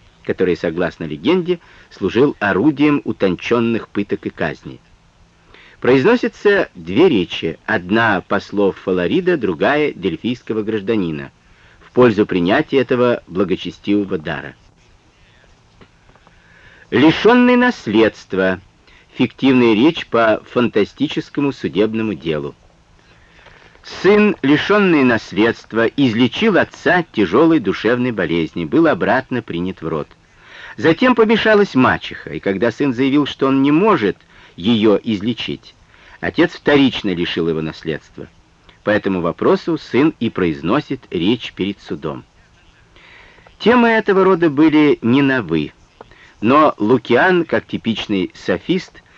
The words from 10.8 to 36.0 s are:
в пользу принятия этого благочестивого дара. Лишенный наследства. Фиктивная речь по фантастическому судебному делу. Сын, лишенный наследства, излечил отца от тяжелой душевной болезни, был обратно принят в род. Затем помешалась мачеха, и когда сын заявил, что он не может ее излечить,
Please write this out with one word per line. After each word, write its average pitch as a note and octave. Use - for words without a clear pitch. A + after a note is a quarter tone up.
в -
пользу A2+
принятия G2+
этого B2
благочестивого F#2+
дара. C#2+
Лишенный A#3+
наследства. G#2
Фиктивная B2
речь C#3+
по A2+
фантастическому C3
судебному A2
делу. D2
Сын, G#3
лишенный D#3
наследства, A2
излечил C3+
отца D3
от E3
тяжелой B2+
душевной B2
болезни, E2+
был D3+
обратно A#2+
принят F2+
в D2+
род. D#2
Затем E3
помешалась G#3+
мачеха, G2+
и D2
когда G2+
сын C#3+
заявил, C3+
что -
он C3+
не C#3+
может D3+
ее G#2+
излечить, G#2+